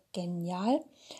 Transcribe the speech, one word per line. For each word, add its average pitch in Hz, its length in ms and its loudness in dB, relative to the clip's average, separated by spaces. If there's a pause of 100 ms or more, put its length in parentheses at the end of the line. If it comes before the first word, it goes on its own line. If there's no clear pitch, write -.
(140)
genial. 180 720 0 (360)